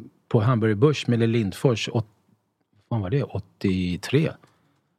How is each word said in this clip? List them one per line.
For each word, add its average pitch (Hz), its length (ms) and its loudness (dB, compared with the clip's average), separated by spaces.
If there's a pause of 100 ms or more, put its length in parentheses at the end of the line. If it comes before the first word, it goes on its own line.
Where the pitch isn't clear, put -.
(280)
på 120 120 4
Hamburger 110 340 2
Börs 135 320 2
med 120 120 2
Lill 117 120 2
Lindfors. 113 640 0
Åt-, 110 140 -2 (800)
vad 117 120 -2
var 92 100 -6
det? 135 120 0
Åttiotre. 92 1080 -2 (680)